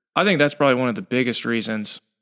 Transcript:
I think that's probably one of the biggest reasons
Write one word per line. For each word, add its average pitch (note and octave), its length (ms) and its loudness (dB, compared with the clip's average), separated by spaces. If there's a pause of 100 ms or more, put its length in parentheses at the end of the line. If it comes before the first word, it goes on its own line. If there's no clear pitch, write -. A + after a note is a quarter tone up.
(160)
I F3 80 2
think G3 140 2
that's D3 160 2
probably C3+ 220 2
one B2+ 120 0
of A2+ 60 -2
the G2 80 -6
biggest B2 420 -2
reasons A2 560 -4 (220)